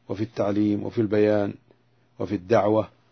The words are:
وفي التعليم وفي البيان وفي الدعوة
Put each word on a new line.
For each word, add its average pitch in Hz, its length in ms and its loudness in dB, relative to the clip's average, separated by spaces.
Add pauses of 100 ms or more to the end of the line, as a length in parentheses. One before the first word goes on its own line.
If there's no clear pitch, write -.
وفي 98 140 -6
التعليم 104 600 -2
وفي 101 180 -4
البيان 104 520 2 (640)
وفي 104 160 -4
الدعوة 104 520 2 (240)